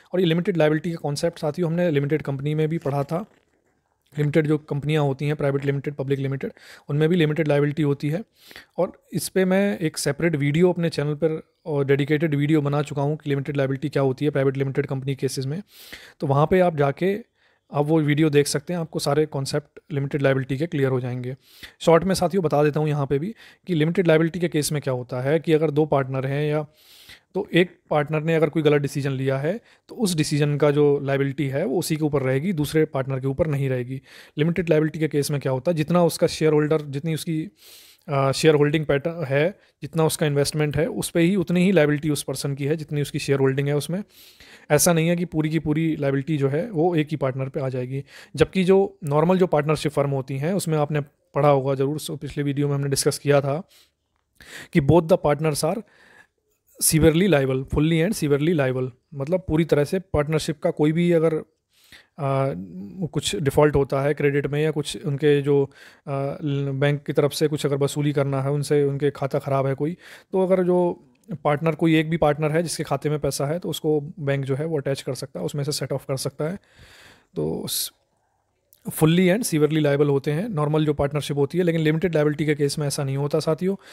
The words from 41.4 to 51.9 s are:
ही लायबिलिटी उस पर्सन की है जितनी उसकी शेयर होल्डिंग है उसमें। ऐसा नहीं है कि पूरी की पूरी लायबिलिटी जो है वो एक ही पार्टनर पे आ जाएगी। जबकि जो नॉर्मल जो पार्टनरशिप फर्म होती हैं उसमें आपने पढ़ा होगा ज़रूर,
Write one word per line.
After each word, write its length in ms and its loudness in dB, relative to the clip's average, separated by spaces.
ही 80 4
लायबिलिटी 380 2
उस 120 -2
पर्सन 320 -6
की 100 -6
है 120 0
जितनी 260 -6
उसकी 160 -6
शेयर 200 0
होल्डिंग 300 0
है 80 0
उसमें। 280 -4
ऐसा 220 4
नहीं 160 2
है 80 2
कि 80 -4
पूरी 260 -2
की 80 0
पूरी 380 0
लायबिलिटी 400 0
जो 120 2
है 220 -2
वो 260 0
एक 140 0
ही 60 -2
पार्टनर 320 -4
पे 120 -8
आ 80 -4
जाएगी। 360 -6
जबकि 280 2
जो 400 2
नॉर्मल 340 2
जो 80 4
पार्टनरशिप 460 0
फर्म 180 0
होती 280 -6
हैं 140 -2
उसमें 260 -2
आपने 220 0
पढ़ा 140 4
होगा 260 2
ज़रूर, 240 -2